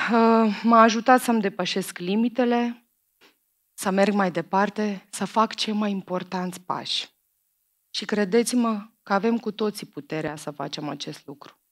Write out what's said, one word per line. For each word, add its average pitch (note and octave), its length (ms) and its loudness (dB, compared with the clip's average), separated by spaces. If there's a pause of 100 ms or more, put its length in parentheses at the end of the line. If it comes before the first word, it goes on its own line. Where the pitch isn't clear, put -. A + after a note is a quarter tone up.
(120)
uh, A3+ 520 4
m-a A3+ 180 8
ajutat A#3 400 6
să-mi A3+ 200 0
depășesc F#3+ 560 -4
limitele, A#3+ 880 -2 (840)
să - 160 -6
merg G3 240 4
mai G3 180 2
departe, G3 800 -2
să - 160 -8
fac A3 300 0
cei - 180 -4
mai G#3 180 -2
importanți F3+ 720 -6
pași. - 500 -8 (840)
Și G#3+ 100 -8
credeți-mă A3 840 0 (160)
că G3+ 100 -4
avem A3+ 240 2
cu A3 140 -8
toții G#3 360 -6
puterea D#3 480 -8
să D#3 160 -12
facem D3 380 -8
acest C#3+ 360 -12
lucru. - 320 -20 (140)